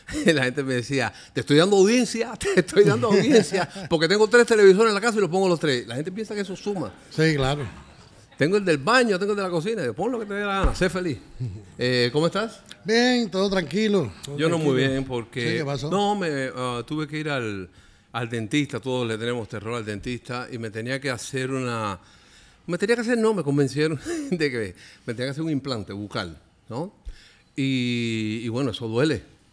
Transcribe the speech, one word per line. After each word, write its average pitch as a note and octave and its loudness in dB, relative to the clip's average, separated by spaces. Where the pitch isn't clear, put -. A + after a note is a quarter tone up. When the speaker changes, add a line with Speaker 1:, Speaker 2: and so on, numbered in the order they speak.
Speaker 1:
<laughs> D4 -6
la D3+ 4
gente B2+ -2
me C3 -2
decía, A#2+ -2
"Te C#3 -2
estoy C#3+ 2
dando G3 4
audiencia, A3+ 2
<laughs> - -16
te F#4+ 2
estoy G#3 4
dando A#3+ 2
audiencia", G#3 4
Speaker 2:
<laughs> F3+ -12
Speaker 1:
porque E3 8
tengo G#3+ 6
tres A#3+ 8
televisores G#3+ 8
en G#3 0
la G3 0
casa A3 0
y - 2
los F3 2
pongo F#3+ 2
los F3 2
tres. B2 0
La A#2 -8
gente D#3+ -6
piensa G#3+ -8
que G3+ -4
eso F#3+ -8
suma. E3+ -6
Speaker 2:
Sí, D#3 2
claro. C#3 0
Speaker 1:
Tengo F3 2
el G#3 -2
del D#3+ 4
baño, G#3+ 2
tengo G3+ -2
el G3+ -2
de G3+ -2
la F#3 -2
cocina. F3 -2
Yo, A#2+ -4
"Pon G3+ -4
lo A#3 -6
que G#3+ -10
te G3+ -8
dé G#3 -4
la G3 -2
gana, F3+ 2
sé F3+ 0
feliz". F3 -4
Speaker 2:
<laughs> B2+ -6
Speaker 1:
Eh, B2 2
¿cómo D3+ 0
estás? G#3 -4
Speaker 2:
Bien, A#3+ 2
todo F#3+ 0
tranquilo, F#3+ 0
todo C#3+ -10
Speaker 1:
Yo D#3 2
no E3+ 2
muy D#3 0
Speaker 2:
tranquilo. C3 2
Speaker 1:
bien C3+ -4
porque A#2+ -6
Speaker 2:
Sí, A2+ -2
¿qué D#3 -4
pasó? C#3 -6
Speaker 1:
no, G3+ 0
me, D3+ -4
ah, B2 -4
tuve D3+ -6
que D3+ -10
ir D3+ -6
al, G#2+ -6
al A#2 -6
dentista, A#2+ -4
todos B2+ -4
le A2 -4
tenemos A#2+ -6
terror A2 -10
al A#2 -8
dentista, A#2+ -8
y B2+ -10
me A2+ -8
tenía A#2 -6
que C3+ -6
hacer C3 -6
una, A#2 -4
me E3+ -4
tenía G#3+ 0
que A#3 -2
hacer, A#3+ 0
no, A3 2
me F3+ -2
convencieron C#3+ 0
<laughs> C#4+ -8
de D#3+ 0
que G#2+ -6
me B2 -8
tenía A#2+ -6
que C#3 -6
hacer C#3+ -8
un E3 -4
implante B2+ -6
bucal, G2 -8
¿no? D3+ -8
Y, A#2+ -4
y A#2+ -6
bueno, B2 -2
eso A2+ -8
duele. A#2+ 0